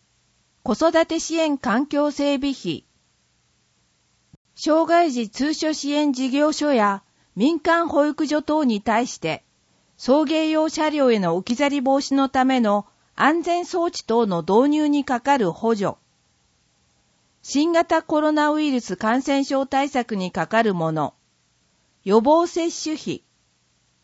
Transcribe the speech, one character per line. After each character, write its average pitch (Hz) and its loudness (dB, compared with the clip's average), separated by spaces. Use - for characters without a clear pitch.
子 214 -2
育 320 2
て 320 -4
支 - -6
援 320 0
環 254 -2
境 294 0
整 285 0
備 277 -4
費。 170 -8
障 320 2
害 339 4
児 240 -4
通 294 -2
所 311 -2
支 285 -6
援 294 0
事 254 -4
業 294 2
所 294 -2
や 202 0
民 294 2
間 339 0
保 294 2
育 302 -4
所 294 0
等 302 0
に 220 0
対 233 0
し - -14
て、 156 -6
送 285 2
迎 311 0
用 311 0
車 311 -2
両 285 2
へ 226 2
の 175 0
置 190 -4
き - -
去 285 0
り 285 -2
防 269 2
止 277 -2
の 269 2
た 262 0
め 262 2
の 202 0
安 311 2
全 349 -2
装 349 -2
置 - -4
等 226 2
の 170 -2
導 214 4
入 302 2
に 294 0
か 247 -4
か 277 2
る 202 0
補 226 -2
助。 196 -2
新 311 0
型 330 0
コ 302 0
ロ 302 2
ナ 302 2
ウ 302 -2
イ 302 0
ル 254 0
ス 185 -6
感 233 0
染 277 0
症 269 -2
対 277 -2
策 240 -4
に 185 -4
か 170 -4
か 226 0
る 220 0
も 165 -2
の。 156 -4
予 202 4
防 311 4
接 339 -4
種 311 -8
費。 - -8